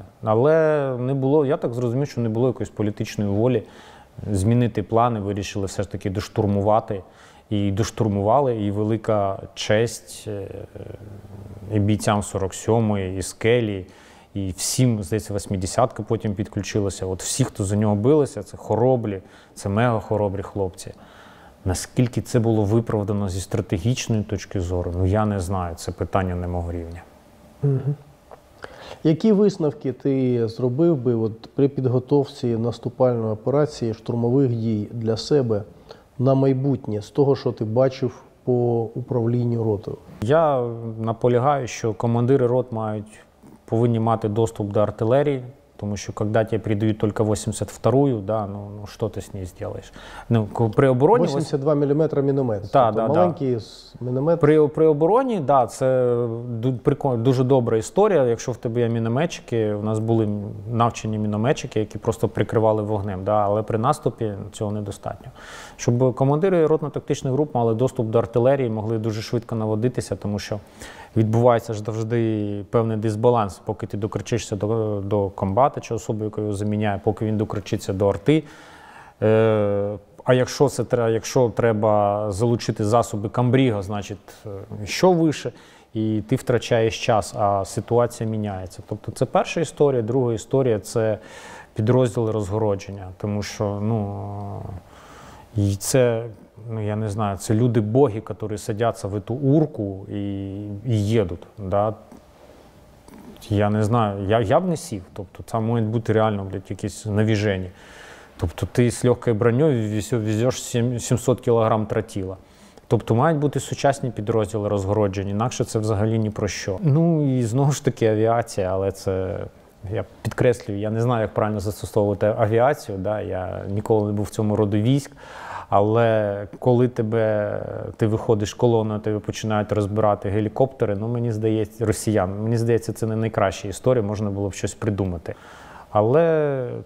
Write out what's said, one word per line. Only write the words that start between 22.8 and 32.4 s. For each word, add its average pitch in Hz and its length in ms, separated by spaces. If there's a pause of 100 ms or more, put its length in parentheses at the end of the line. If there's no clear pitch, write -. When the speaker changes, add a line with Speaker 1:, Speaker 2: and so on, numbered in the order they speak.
Speaker 1:
зі 92 120
стратегічної 104 840
точки - 380
зору, 87 360
ну, 92 80
я 107 200
не 104 140
знаю, 90 360
це - 160
питання 92 440
не 87 120
мого 87 240
рівня. 85 300 (640)
Speaker 2:
Мгм. 139 320 (1080)
Які 160 280
висновки 185 600
ти 127 540
зробив 127 500
би 120 180
от 110 400
при 139 120
підготовці 127 800 (100)